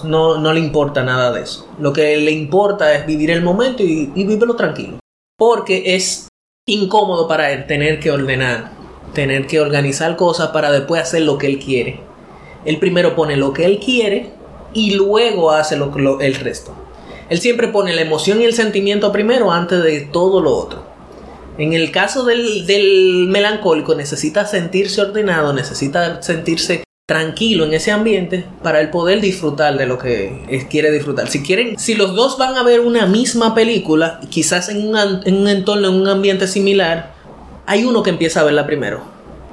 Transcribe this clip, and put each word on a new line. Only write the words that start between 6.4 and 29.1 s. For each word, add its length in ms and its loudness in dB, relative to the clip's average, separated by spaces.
incómodo 600 2
para 240 0
él 160 -6
tener 320 0
que 140 0
ordenar, 580 -2
tener 340 0
que 120 0
organizar 560 0
cosas 320 0
para 220 0
después 320 0
hacer 200 0
lo 160 2
que 100 -2
él 100 -2
quiere. 420 -4
Él 140 -2
primero 380 2
pone 200 0
lo 160 0
que 120 0
él 200 2
quiere 460 0
y 200 2
luego 560 2
hace 240 2
lo, 220 -4
lo, 220 2
el 140 0
resto. 400 -8
Él 100 0
siempre 280 0
pone 260 0
la 80 2
emoción 380 0
y 40 4
el 100 4
sentimiento 580 0
primero 400 2
antes 320 2
de 160 2
todo 400 2
lo 160 4
otro. 260 -6
En 160 0
el 180 0
caso 320 0
del, 420 0
del 600 4
melancólico, 680 2
necesita 520 -2
sentirse 540 -2
ordenado, 520 0
necesita 720 -4
sentirse 600 -2
tranquilo 600 0
en 80 0
ese 180 0
ambiente 540 0
para 180 2
él 100 0
poder 300 0